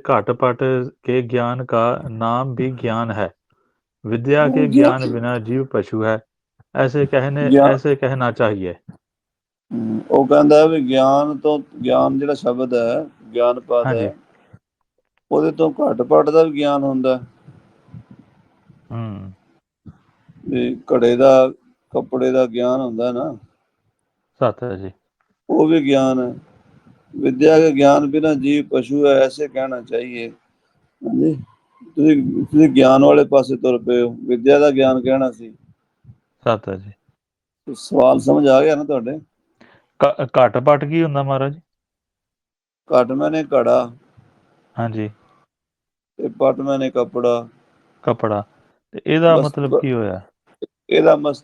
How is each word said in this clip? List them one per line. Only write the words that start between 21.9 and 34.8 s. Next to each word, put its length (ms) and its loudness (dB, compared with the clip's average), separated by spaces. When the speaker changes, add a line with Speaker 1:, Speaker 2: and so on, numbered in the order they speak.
Speaker 2:
ਕੱਪੜੇ 380 -2
ਦਾ 160 2
ਗਿਆਨ 340 -2
ਹੁੰਦਾ 300 -6
ਨਾ। 200 -8
Speaker 1:
ਸੱਤ 220 -2
ਹੈ 140 -8
ਜੀ। 140 -14
Speaker 2:
ਉਹ 180 2
ਵੀ 140 2
ਗਿਆਨ 400 0
ਹੈ। 120 -6
"ਵਿਦਿਆ 460 2
ਕੇ 120 4
ਗਿਆਨ 360 4
ਬਿਨਾ 280 0
ਜੀਵ 340 -2
ਪਸ਼ੂ 380 -2
ਹੈ, 80 6
ਐਸੇ 320 0
ਕਹਿਣਾ 340 -8
ਚਾਹੀਏ।" 500 -8
ਹਾਂਜੀ। 320 -2
ਤੁਸੀਂ, 560 0
ਤੁਸੀਂ 260 4
ਗਿਆਨ 340 6
ਵਾਲੇ 220 6
ਪਾਸੇ 320 0
ਤੁਰ 220 0
ਪਏ 220 0
ਹੋ, 200 -2
ਵਿਦਿਆ 380 2
ਦਾ 120 4
ਗਿਆਨ 300 2